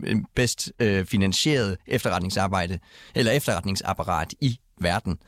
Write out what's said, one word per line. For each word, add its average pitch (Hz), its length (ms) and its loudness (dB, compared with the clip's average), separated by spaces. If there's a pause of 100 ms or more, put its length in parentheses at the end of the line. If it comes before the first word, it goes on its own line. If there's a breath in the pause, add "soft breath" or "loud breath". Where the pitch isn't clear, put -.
øh, - 140 0 (180)
bedst, - 440 -2
øh, 98 260 2
finansierede 98 720 2 (100)
efterretningsarbejde, 95 920 0 (360 loud breath)
eller 117 180 2
efterretningsapparat 92 1080 -2
i 123 180 0 (240)
verden. 87 460 0